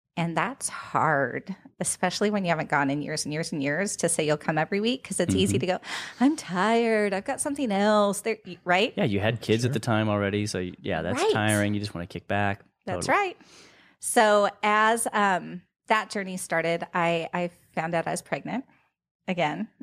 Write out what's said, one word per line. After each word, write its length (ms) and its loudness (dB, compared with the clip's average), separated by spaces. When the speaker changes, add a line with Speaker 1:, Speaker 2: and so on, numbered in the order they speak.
Speaker 1:
And 180 -2
that's 320 -2
hard, 880 0
especially 520 -2
when 120 0
you 60 0
haven't 200 -2
gone 200 2
in 140 -2
years 200 -6
and 80 -8
years 200 -6
and 100 -4
years, 360 -2
to 120 0
say 160 0
you'll 120 2
come 200 -2
every 240 0
week, 260 -2
'cause 120 -4
it's 160 0
easy 240 2
Speaker 2:
Mm-hmm. 0 -
Speaker 1:
to 80 -2
go, 120 0
"I'm 140 4
tired. 800 2
I've 100 -2
got 160 -4
something 320 -2
else." 500 4
There, 160 -2
y-, 180 -12
right? 300 2
Speaker 2:
Yeah, 80 0
you 160 2
had 220 0
kids 220 2
at 40 2
Speaker 3:
Sure. 60 -2
Speaker 2:
the 60 -2
time 300 2
already. 380 0
So, 100 -6
y-, 140 -4
yeah, 220 -2
that's 180 -2
Speaker 1:
Right. 120 2
Speaker 2:
tiring. 420 2
You 60 -2
just 120 -6
wanna 140 -8
kick 200 -12
back. 340 0
Speaker 1:
That's 180 -4
Speaker 2:
Totally. 220 2
Speaker 1:
right. 100 -12
So 500 4
as, 500 4
um, 480 0
that 240 0
journey 280 -6
started, 580 -2
I, 360 0
I 200 -4
found 180 -4
out 140 -2
I 40 -4
was 120 -6
pregnant. 420 -6
Again, 400 -2